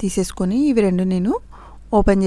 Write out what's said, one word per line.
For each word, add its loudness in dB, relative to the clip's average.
తీసేసుకొని -2
ఇవి 2
రెండు 0
నేను 0
ఓపెన్ 4